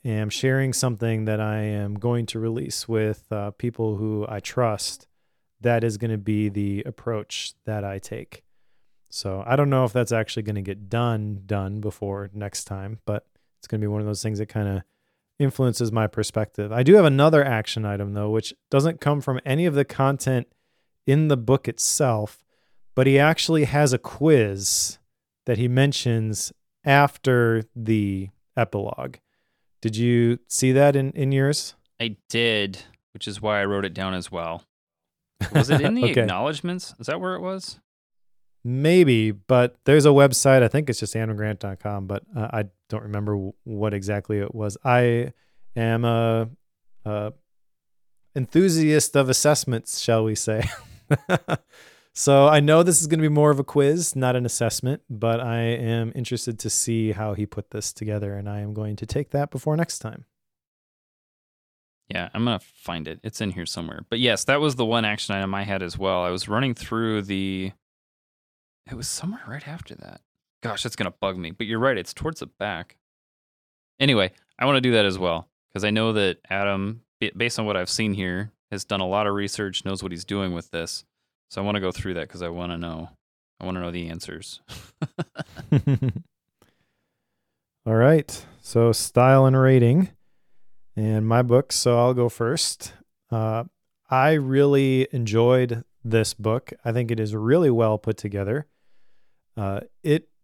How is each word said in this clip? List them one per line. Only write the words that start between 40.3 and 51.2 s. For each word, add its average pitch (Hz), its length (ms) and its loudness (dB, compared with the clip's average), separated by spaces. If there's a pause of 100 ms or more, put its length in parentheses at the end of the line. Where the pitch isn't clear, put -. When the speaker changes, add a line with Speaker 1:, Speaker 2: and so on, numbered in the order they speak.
Speaker 1:
I 117 60 6
think 147 220 0
it's 113 100 -4
just - 160 -6
adam 110 200 -2
grant 107 260 -4
dot 98 180 -8
com, 101 260 -6
but, 98 180 -6 (120)
uh, 113 180 -4
I 107 120 -2 (240)
don't 110 140 -8
remember 104 280 -4
w-, 98 220 -4 (100)
what 107 300 -4
exactly 104 440 -4
it 101 160 -4
was. 107 300 -6
I 123 480 2 (460)
am 113 280 0
a, 113 440 0 (560)
a 107 280 -6 (1000)
enthusiast 156 800 2
of 139 140 4
assessments, 131 720 0
shall 113 260 2
we 107 100 -2
say. 110 280 -2 (460)
<laughs> - 400 -2 (640)